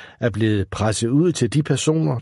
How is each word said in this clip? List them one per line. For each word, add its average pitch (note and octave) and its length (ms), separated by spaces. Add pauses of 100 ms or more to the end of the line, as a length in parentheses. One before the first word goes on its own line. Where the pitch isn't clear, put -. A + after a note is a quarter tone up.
(180)
er A#2+ 100
blevet G#2+ 420
presset A2 380
ud D#3+ 220
til A#2 220
de D3+ 100
personer, D3+ 580